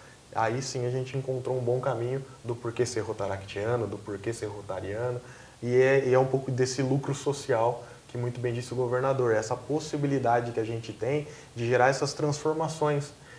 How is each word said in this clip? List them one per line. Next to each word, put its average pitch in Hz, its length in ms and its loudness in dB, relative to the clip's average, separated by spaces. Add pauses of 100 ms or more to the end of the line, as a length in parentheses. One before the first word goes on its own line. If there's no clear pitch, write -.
(340)
aí 113 280 0
sim 127 240 -4
a 123 40 0
gente 127 260 -4
encontrou 131 420 -2
um - 20 0
bom 120 180 2
caminho 127 460 -2 (180)
do 120 140 -4
porquê 117 300 -2
ser 113 140 -2
rotaractiano, 101 840 -4
do 101 120 -8
porquê 101 340 -6
ser 110 140 -6
rotariano. 104 760 -6 (420)
E 123 140 2
é, 131 320 6
e 127 60 6
é 127 40 8
um 131 80 6
pouco 131 240 0
desse 127 320 0
lucro 135 320 0
social 123 720 0 (240)
que - 80 -10
muito 120 240 -4
bem 120 120 0
disse 120 200 -6
o 120 40 -4
governador, 127 580 2
essa 110 200 2
possibilidade 139 1000 0
que - 60 -2
a 113 60 0
gente 113 280 -4
tem 143 360 -2 (260)
de 120 120 -2
gerar 127 220 6
essas 139 260 2
transformações, 151 1000 0 (260)